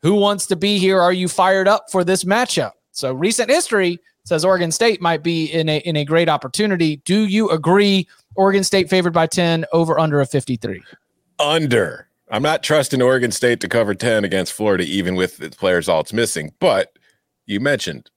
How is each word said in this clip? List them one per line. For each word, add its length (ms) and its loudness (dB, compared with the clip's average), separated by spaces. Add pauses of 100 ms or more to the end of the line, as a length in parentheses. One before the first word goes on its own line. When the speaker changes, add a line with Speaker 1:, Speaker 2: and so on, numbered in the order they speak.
Speaker 1:
who 120 2
wants 320 2
to 100 -2
be 220 0
here? 220 2
Are 120 4
you 160 -2
fired 400 2
up 220 0
for 140 0
this 200 0
matchup? 480 -2 (180)
So 220 -6
recent 360 -2
history 520 0 (240)
says 200 -2
Oregon 280 0
State 280 0
might 220 0
be 240 -2
in 220 -2
a, 100 0
in 180 -4
a 80 -2
great 240 2
opportunity. 760 -2
Do 220 0
you 220 0
agree? 600 2 (260)
Oregon 300 2
State 260 0
favored 220 2
by 160 2
ten, 440 0
over 260 2
under 220 2
a 60 2
fifty-three. 560 -6 (560)
Speaker 2:
Under. 680 0 (220)
I'm 120 -2
not 220 0
trusting 360 0
Oregon 300 2
State 300 0
to 80 -8
cover 260 0
ten 300 0
against 280 -2
Florida, 320 0
even 300 -2
with 220 -2
the 140 -14
players 380 0
all 120 2
it's 120 -8
missing. 460 -4
But 340 0 (540)
you 140 -4
mentioned 560 -4